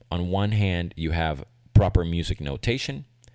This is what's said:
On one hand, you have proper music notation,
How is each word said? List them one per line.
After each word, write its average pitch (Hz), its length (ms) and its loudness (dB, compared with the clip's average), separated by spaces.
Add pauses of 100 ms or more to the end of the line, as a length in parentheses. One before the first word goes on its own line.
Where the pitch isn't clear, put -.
(100)
On 87 200 -2
one 98 220 2
hand, 92 440 2
you 80 140 -2
have 80 340 -2 (300)
proper 90 300 4
music 85 360 -2
notation, 123 640 -4 (300)